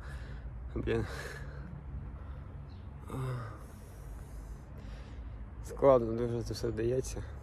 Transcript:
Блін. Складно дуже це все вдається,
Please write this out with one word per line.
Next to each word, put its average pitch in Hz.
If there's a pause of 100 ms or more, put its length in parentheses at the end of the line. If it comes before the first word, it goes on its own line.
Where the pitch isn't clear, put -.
(760)
Блін. 113 (4000)
Складно 127
дуже 117
це 107
все 120
вдається, 117 (200)